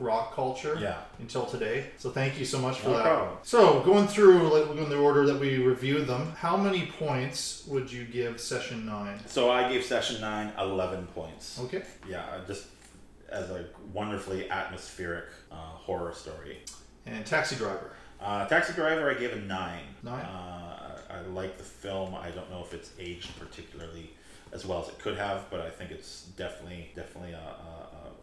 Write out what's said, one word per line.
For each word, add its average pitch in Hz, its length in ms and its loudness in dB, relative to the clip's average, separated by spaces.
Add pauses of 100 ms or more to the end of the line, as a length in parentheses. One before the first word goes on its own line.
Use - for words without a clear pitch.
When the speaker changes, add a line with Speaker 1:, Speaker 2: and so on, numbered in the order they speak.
Speaker 1:
rock 113 340 0
culture 131 460 -2
Speaker 2:
Yeah. 90 160 -2 (220)
Speaker 1:
until 120 260 -4
today. 131 420 -2 (120)
So 131 120 -6
thank 135 280 0
you 131 60 -2
so 135 140 -2
much 127 220 0
for - 100 -2
Speaker 2:
No 190 80 6
Speaker 1:
that. - 60 4
Speaker 2:
problem. - 380 4
Speaker 1:
So 175 380 10
going 202 260 8
through, 185 420 10
like, 151 300 4
in 151 100 0
the 143 100 0
order 143 280 8
that 143 140 4
we 135 180 2
reviewed 127 480 4
them, 127 300 -2
how 170 200 2
many 190 300 2 (120)
points 139 680 -2
would 131 240 -2
you 120 140 -10
give 117 360 -2
Session 117 460 -4
nine? 104 400 -6
Speaker 2:
So 123 240 4
I 123 200 6
gave 127 140 2
Session 117 360 0
nine 107 380 -2
eleven 92 500 0
points. 80 560 -10
Speaker 1:
Okay. 190 180 -4 (260)
Speaker 2:
Yeah, 87 160 -6 (220)
just 98 200 -8 (640)
as 95 200 -6
a 87 160 -6 (260)
wonderfully 98 580 -4
atmospheric, 87 760 -6 (260)
uh, - 40 -16
horror 85 580 -6
story. 76 440 -12 (460)
Speaker 1:
And 110 220 -8
Taxi 151 300 2
Driver? 95 360 -4 (280)
Speaker 2:
Uh, 101 260 -2
Taxi 170 260 4
Driver, 160 380 2
I - 40 2
gave 120 200 -2
a 104 60 -8
nine. 92 440 -6 (180)
Speaker 1:
Nine? 101 220 -8
Speaker 2:
Uh, 87 760 -10 (120)
I, 90 80 -10
I - 80 -10
like 92 320 -6
the - 60 -14
film. 95 500 -6
I 85 160 -8
don't 87 200 -10
know 87 140 -8
if - 80 -14
it's - 260 -12
aged 87 400 -10
particularly 82 720 -14 (400)
as 90 140 -10
well 90 180 -2
as - 60 -8
it - 100 -14
could 101 200 -2
have, 98 320 -2
but 87 100 -4
I 80 80 -6
think - 220 -12
it's - 320 -14 (160)
definitely, 87 580 -10
definitely 85 360 -12
a, 82 40 -12
a, 80 720 -14
a - 20 -16 (120)